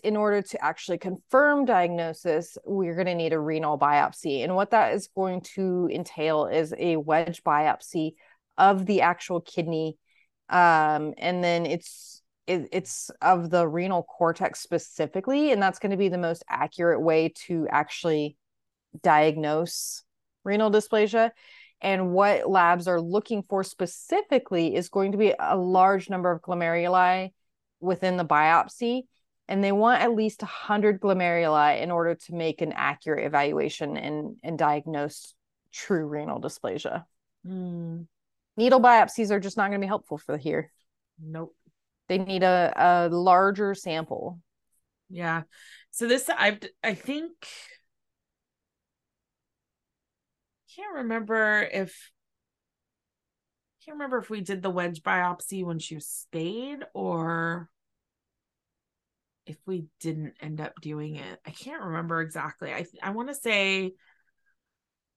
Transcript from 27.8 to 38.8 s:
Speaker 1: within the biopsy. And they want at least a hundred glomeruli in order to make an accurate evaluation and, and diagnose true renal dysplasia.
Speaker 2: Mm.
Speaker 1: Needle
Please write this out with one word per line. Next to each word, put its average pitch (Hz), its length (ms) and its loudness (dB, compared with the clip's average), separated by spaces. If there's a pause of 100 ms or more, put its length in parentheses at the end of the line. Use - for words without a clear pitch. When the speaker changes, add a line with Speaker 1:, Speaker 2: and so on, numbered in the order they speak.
Speaker 1:
within 180 380 0
the 175 80 0
biopsy. 170 760 2 (440)
And 196 140 0
they 196 80 2
want 214 320 4
at 240 100 2
least 220 300 -2
a 208 40 -8
hundred 208 540 0
glomeruli 170 800 4
in 170 120 -4
order 170 240 0
to - 180 -16
make 160 280 -2
an 151 100 -4
accurate 143 520 -2
evaluation 151 720 -2
and, 151 460 -8
and 165 160 -8
diagnose 151 760 -4 (360)
true 165 340 -2
renal 151 360 -8
dysplasia. - 640 -8 (420)
Speaker 2:
Mm. 170 600 -10 (500)
Speaker 1:
Needle 254 240 6